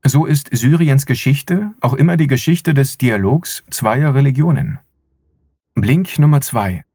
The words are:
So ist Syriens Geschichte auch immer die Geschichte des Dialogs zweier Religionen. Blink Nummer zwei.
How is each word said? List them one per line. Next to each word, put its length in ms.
So 220
ist 320
Syriens 480
Geschichte 680
auch 100
immer 240
die 100
Geschichte 460
des 240
Dialogs 720
zweier 460
Religionen. 640
Blink 440
Nummer 220
zwei. 440